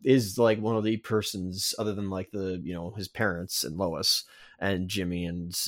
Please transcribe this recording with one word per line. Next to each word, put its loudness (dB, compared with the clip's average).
is, 4
like, 6
one 2
of 2
the 2
persons, -2
other 0
than, -4
like, -4
the, -4
you -6
know, -6
his -8
parents -2
and -6
Lois 0
and 0
Jimmy -2
and, -6